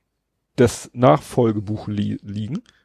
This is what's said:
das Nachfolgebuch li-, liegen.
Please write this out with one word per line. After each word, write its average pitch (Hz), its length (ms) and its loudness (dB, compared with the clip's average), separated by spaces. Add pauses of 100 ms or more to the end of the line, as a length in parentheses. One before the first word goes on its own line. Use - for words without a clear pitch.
(560)
das - 380 2
Nachfolgebuch 113 960 0
li-, 104 360 -4
liegen. 107 400 -8 (220)